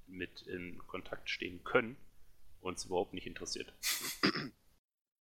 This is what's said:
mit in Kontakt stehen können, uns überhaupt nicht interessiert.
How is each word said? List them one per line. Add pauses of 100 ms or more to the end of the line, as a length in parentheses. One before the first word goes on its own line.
mit
in
Kontakt
stehen
können, (640)
uns
überhaupt
nicht
interessiert. (1500)